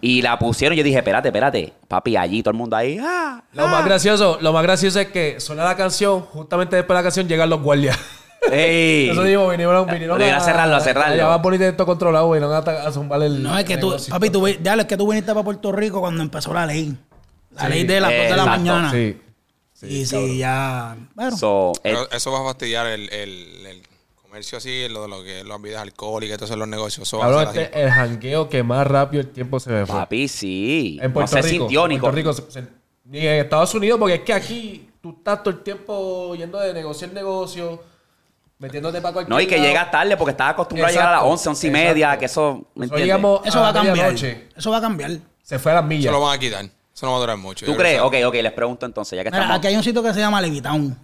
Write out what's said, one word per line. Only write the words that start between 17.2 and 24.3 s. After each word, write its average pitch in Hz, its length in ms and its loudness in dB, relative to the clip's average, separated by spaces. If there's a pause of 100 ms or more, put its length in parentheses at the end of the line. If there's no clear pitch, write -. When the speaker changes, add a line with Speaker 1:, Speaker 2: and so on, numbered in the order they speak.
Speaker 3:
La - 140 -8
Speaker 2:
Sí. - 40 0
Speaker 3:
ley 160 140 0
de 185 180 2
las 185 80 2
dos 120 140 2
de 117 60 4
la 110 80 4
Speaker 1:
Exacto. - 120 4
Speaker 3:
mañana. 170 420 2
Speaker 2:
Sí. 123 60 0 (840)
Speaker 3:
Y - 40 -16
Speaker 2:
Sí, 139 200 -4
Speaker 3:
sí, 131 80 -4
Speaker 2:
cabrón. 131 220 -2
Speaker 3:
ya, 131 600 -4 (160)
bueno. 233 240 -4
Speaker 1:
So, 101 360 2 (100)
Speaker 4:
Pero 117 200 0
Speaker 1:
eh, 131 100 -8
Speaker 4:
eso 123 180 -4
va 135 100 -2
a - 40 -6
fastidiar 120 420 -4
el, 107 240 -8
el, 92 540 -14
el 92 160 -20 (400)
comercio 104 380 -16